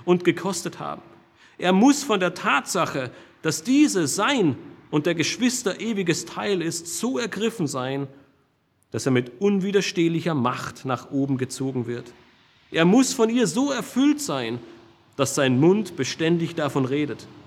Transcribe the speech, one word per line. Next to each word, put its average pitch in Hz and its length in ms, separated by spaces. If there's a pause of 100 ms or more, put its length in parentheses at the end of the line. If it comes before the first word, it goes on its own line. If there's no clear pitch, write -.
und 180 220
gekostet 175 540
haben. 147 220 (560)
Er 175 140
muss 247 320
von 208 160
der 175 140
Tatsache, 175 760 (320)
dass - 220
diese 240 420
sein 196 520 (340)
und 151 140
der 175 100
Geschwister 202 640
ewiges 196 460
Teil 196 360
ist, - 380
so 254 180
ergriffen 220 500
sein, 135 400 (840)
dass - 140
er 135 80
mit 123 260
unwiderstehlicher 185 920
Macht 127 500
nach - 280
oben 139 260
gezogen 131 500
wird. 120 240 (600)
Er 160 140
muss 233 280
von 220 160
ihr 240 160
so 233 260
erfüllt 277 480
sein, 123 380 (580)
dass 131 200
sein 131 240
Mund 190 360
beständig 160 600
davon 143 300
redet. 135 420 (200)